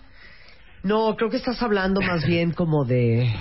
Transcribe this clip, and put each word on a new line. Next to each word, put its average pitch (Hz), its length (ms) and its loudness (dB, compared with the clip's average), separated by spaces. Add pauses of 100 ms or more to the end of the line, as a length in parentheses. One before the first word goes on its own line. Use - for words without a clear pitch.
(840)
No, 220 320 2
creo 226 140 -2
que 208 80 -2
estás 247 260 -4
hablando 196 380 0
más 175 260 0
bien 170 260 0
como 156 340 0
de, 120 380 2 (160)